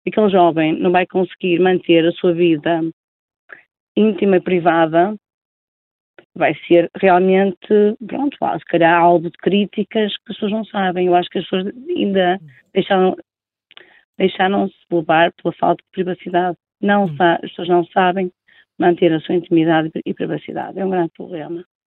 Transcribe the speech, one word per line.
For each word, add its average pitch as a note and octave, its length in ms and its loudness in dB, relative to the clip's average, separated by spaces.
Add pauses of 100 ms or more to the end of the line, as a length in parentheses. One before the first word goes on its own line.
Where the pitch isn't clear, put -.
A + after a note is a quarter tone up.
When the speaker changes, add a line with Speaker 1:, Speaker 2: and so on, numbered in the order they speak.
Speaker 1:
aquele G#3 240 0
jovem E3 480 2
não F#3 140 0
vai F3+ 140 0
conseguir F#3 520 -2
manter F3 480 2
a F3 60 0
sua F3+ 220 -2
vida E3 460 0 (1160)
íntima G#3 400 2
e F3 40 2
privada, E3+ 760 0 (1200)
vai D#3 200 0 (140)
ser E3+ 280 4
realmente, F#3+ 600 2 (500)
pronto, C#4 340 -6
lá, - 180 -4
se - 80 -14
calhar E3 340 2
alvo E3+ 300 4
de - 80 -20
críticas G3+ 760 -2
que - 160 -18
as - 40 -10
pessoas G3+ 160 -4
não A3 140 -6
sabem. F#3 400 -2
Eu F3 100 2
acho F3+ 140 0
que - 80 -8
as F3 100 -6
pessoas F#3+ 260 -4 (140)
ainda G3 500 -2 (360)
deixaram, F#3 420 0 (1000)
deixaram-se F#3+ 560 -2 (160)
levar E3+ 420 0 (100)
pela E3+ 120 -4
falta F3 280 -2
de - 100 -20
privacidade. F3+ 640 -4 (240)
Não G3+ 240 0
Speaker 2:
Hum. D#3+ 120 -4
Speaker 1:
sa-, E3+ 260 2
as - 80 -14
pessoas F3 180 -10
não F3 180 2
sabem F#3 440 -2 (480)
manter E3+ 340 2
a D#3 80 -2
sua F#3 160 -4
intimidade D#3+ 540 0 (140)
e - 80 -8
privacidade. D3+ 680 -10
É G3 60 -6
um F#3+ 60 -4
grande F3 260 -2
problema. E3+ 480 -14 (220)